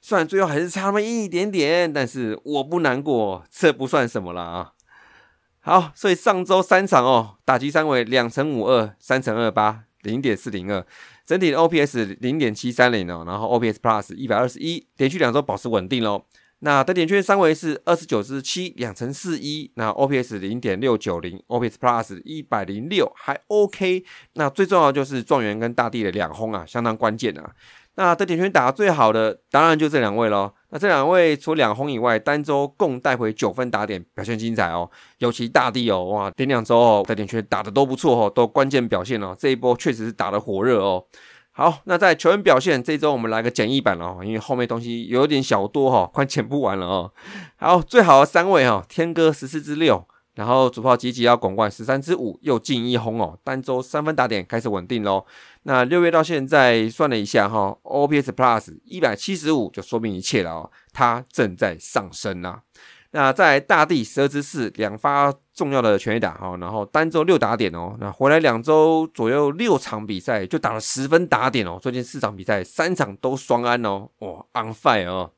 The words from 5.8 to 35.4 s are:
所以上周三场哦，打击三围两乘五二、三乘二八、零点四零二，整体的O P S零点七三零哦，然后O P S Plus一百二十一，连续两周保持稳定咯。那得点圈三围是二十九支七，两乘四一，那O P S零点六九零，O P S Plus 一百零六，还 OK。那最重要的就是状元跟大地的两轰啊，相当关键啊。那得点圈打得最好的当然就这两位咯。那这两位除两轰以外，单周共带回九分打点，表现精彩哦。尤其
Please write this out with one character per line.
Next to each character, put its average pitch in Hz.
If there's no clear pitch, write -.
所 -
以 185
上 185
周 185
三 190
场 143
哦， 117
打 131
击 139
三 156
围 135
两 120
乘 139
五 113
二、 113
三 131
乘 120
二 117
八、 107
零 113
点 139
四 -
零 98
二， 92
整 175
体 180
的 135
O 165
P 165
S 117
零 131
点 120
七 123
三 123
零 95
哦， 85
然 92
后 107
O 117
P 113
S 107
Plus 107
一 127
百 107
二 127
十 123
一， 165
连 135
续 180
两 135
周 139
保 101
持 127
稳 117
定 123
咯。 104
那 143
得 180
点 175
圈 196
三 196
围 165
是 156
二 175
十 165
九 110
支 131
七， 180
两 117
乘 123
四 156
一， 147
那 110
O 135
P 139
S 123
零 98
点 104
六 123
九 90
零 87
，O 120
P 120
S -
Plus 113
一 156
百 104
零 104
六， 180
还 -
OK。 196
那 151
最 165
重 190
要 156
的 139
就 139
是 131
状 135
元 104
跟 117
大 120
地 110
的 98
两 87
轰 110
啊， 90
相 120
当 113
关 110
键 104
啊。 78
那 180
得 330
点 175
圈 190
打 147
得 131
最 202
好 131
的 110
当 156
然 160
就 156
这 143
两 104
位 113
咯。 101
那 -
这 202
两 143
位 170
除 156
两 120
轰 139
以 120
外， 117
单 147
周 143
共 139
带 131
回 117
九 107
分 123
打 104
点， 98
表 95
现 113
精 117
彩 92
哦。 87
尤 123
其 117